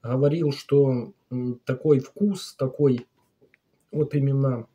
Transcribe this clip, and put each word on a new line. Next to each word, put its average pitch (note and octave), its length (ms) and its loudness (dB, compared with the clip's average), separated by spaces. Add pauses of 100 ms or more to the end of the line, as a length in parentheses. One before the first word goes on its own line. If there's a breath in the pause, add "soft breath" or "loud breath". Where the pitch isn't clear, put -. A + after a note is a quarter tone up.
говорил, C#3+ 500 0
что, C3+ 600 0 (180)
м, B2 340 -6
такой C3+ 360 2
вкус, - 560 -4
такой C3 500 0 (880)
вот D3 220 -2
именно C3+ 600 0